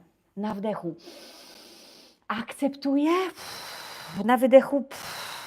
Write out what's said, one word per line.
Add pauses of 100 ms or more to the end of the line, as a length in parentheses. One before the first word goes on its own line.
(380)
Na
wdechu (1300)
akceptuję, (1120)
na
wydechu (600)